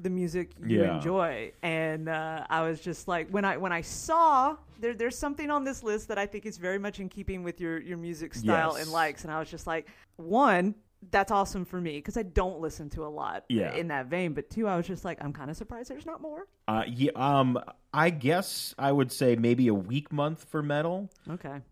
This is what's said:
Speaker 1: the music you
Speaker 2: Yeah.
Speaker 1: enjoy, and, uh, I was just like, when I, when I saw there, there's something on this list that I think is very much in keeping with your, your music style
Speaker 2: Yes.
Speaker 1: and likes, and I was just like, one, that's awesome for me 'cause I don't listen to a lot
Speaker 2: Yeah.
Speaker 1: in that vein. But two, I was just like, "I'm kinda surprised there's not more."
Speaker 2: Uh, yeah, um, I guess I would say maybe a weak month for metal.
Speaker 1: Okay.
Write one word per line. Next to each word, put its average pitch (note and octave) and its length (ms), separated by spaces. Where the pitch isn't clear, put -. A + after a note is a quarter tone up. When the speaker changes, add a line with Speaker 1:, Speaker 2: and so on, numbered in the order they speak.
Speaker 1:
the F3+ 80
music F3+ 440
you A2+ 160
Speaker 2:
Yeah. F#3 140
Speaker 1:
enjoy, D#3 560
and, D#3+ 460
uh, D#3+ 400
I D#3+ 140
was D#3+ 180
just - 260
like, E3+ 240
when G3+ 140
I, F#3+ 140
when F3+ 140
I E3 100
saw D#4 720
there, A#3 140
there's A#3 240
something D4 320
on D4 140
this C4 180
list G#3+ 260
that G#3 100
I G3+ 80
think G3+ 200
is F#3+ 120
very F3+ 200
much G3+ 220
in F#3+ 80
keeping F#3 360
with F3 160
your, E3 200
your F3 180
music E3+ 360
style D#3+ 400
Speaker 2:
Yes. D#3 100
Speaker 1:
and D#3+ 80
likes, D#3+ 320
and D#3 80
I D#3 60
was D#3 120
just E3 160
like, D#3+ 220
one, G3 580
that's G3 200
awesome G3 360
for F#3 140
me D3+ 200
'cause G3 160
I A#3 60
don't F#3 380
listen D#3 300
to D#3+ 140
a D3+ 40
lot C#3 420
Speaker 2:
Yeah. G#2+ 240
Speaker 1:
in E3+ 140
that C3+ 180
vein. E3+ 260
But C#3 160
two, A3+ 180
I G3 120
was E3+ 80
just F3+ 180
like, E3+ 180
"I'm D3 120
kinda D3 200
surprised A#3 360
there's D4 160
not D#4+ 160
more." D#4 240
Speaker 2:
Uh, A2 220
yeah, B2 260
um, C3 440
I D#3 160
guess E3 720
I C#3 120
would C#3 220
say B2 240
maybe A#2+ 320
a G#2+ 60
weak A2 400
month D3 300
for D3+ 180
metal. E3 480
Speaker 1:
Okay. C#3+ 320